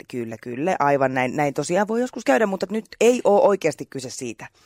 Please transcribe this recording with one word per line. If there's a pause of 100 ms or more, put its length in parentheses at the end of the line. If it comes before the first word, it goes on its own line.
kyllä,
kyllä,
aivan
näin,
näin
tosiaan
voi
joskus
käydä,
mutta
nyt (160)
ei
oo
oikeasti
kyse
siitä. (200)